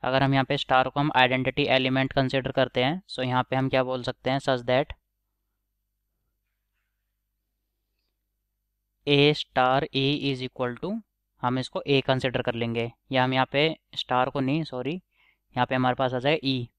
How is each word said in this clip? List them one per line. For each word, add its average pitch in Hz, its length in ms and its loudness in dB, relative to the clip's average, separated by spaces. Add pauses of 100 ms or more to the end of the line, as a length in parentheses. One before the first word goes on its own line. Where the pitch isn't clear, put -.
अगर 131 200 2
हम 135 100 4
यहाँ 135 120 4
पे 143 120 -2
स्टार 131 320 2
को - 100 -6
हम 117 160 2
आइडेंटिटी 127 540 2
एलिमेंट 131 440 0
कंसीडर 131 380 0
करते 127 320 0
हैं, 160 260 0
so - 140 -6
यहाँ 127 260 0
पे 131 60 -2
हम 131 140 0
क्या 131 140 2
बोल 127 200 -4
सकते 127 260 -4
हैं, 135 100 0
such 131 280 0
that 127 260 0 (4000)
A 143 120 4 (160)
star 131 460 0 (140)
E 135 100 0 (260)
is 127 120 -6
equal 123 400 -6
to, 190 120 -6 (480)
हम 127 160 0
इसको 151 280 -8
A 139 200 4
कंसीडर 131 340 0
कर 120 140 -2
लेंगे, 117 360 -4 (200)
या 127 120 2
हम 131 100 0
यहाँ 131 180 0
पे 143 160 2 (280)
स्टार 127 340 0
को 143 100 -6
नहीं, 139 240 -2
सॉरी, 131 300 -6
यहाँ - 720 -8
पे 131 100 -4
हमारे 127 200 2
पास 127 180 -2
आ 127 60 -2
जाएगा 143 280 0
E। 135 100 0 (220)